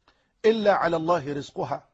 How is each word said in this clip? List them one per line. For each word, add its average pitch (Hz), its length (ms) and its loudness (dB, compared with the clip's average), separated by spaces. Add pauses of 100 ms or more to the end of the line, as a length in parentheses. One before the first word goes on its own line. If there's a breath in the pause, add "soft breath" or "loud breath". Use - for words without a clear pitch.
(460)
إلا 214 280 4
على 165 220 0
الله 160 380 -2
رزقها 143 500 -8 (100)